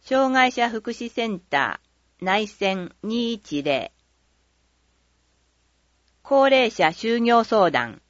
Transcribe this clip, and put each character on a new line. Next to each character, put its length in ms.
障 320
害 180
者 180
福 220
祉 160
セ 200
ン 120
タ 400
ー、 60
内 200
線 460
二 300
一 320
零。 300
高 280
齢 200
者 220
就 300
業 240
相 260
談 380